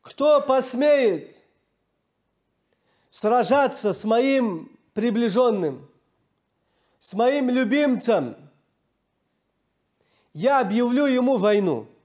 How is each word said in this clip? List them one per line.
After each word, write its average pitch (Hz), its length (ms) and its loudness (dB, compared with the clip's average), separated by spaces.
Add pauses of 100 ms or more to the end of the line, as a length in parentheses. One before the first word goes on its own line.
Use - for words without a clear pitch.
Кто 294 400 2
посмеет 262 1000 0 (1700)
сражаться 240 840 0
с - 120 -10
моим 233 720 0 (160)
приближенным, 220 960 -2 (1080)
с - 140 -18
моим 254 360 0
любимцем, 240 880 0 (2000)
я 254 280 0
объявлю 240 440 0
ему 254 320 0
войну. 185 500 0 (180)